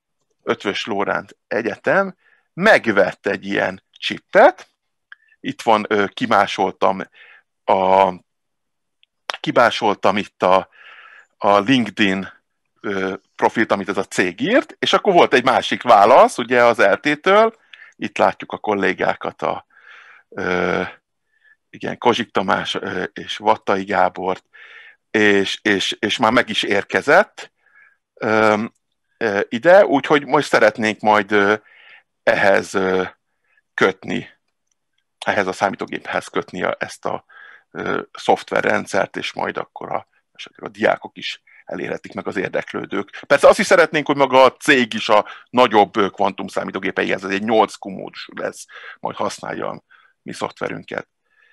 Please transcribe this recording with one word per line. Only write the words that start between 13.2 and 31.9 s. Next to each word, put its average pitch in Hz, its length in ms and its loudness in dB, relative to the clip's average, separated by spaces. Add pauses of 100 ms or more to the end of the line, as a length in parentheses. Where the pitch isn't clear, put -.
profilt, 113 360 0
amit 101 180 0
ez 95 80 -4
a 98 60 0
cég 90 380 -4
írt, 220 380 -2
és - 140 0
akkor - 200 2
volt 151 200 4
egy 127 100 2
másik 113 400 0
válasz, 123 540 6
ugye 120 260 2
az 117 140 4
L 98 160 4
T-től, 185 600 2 (400)
itt - 220 -8
látjuk - 340 0
a 98 60 -6
kollégákat, 95 840 -4
a, - 240 -6 (640)
ö, 90 520 -2 (880)
igen, - 280 -12
Kozsik 120 340 0
Tamás, 95 420 -2
ö, 92 300 -6
és - 340 -12
Vattai 104 460 -2
Gábort, 92 640 -4 (640)
és, 101 500 0
és, 101 380 -2
és 107 180 -4
már 110 140 2
meg 117 180 0
is 107 140 -4
érkezett, 107 880 0 (600)
ö, 110 500 0 (540)
ö, 101 220 -2 (100)
ide, 175 360 4
úgyhogy 143 400 0
most 139 220 0
szeretnénk 110 520 0
majd, 104 320 2
ö, 104 240 2 (680)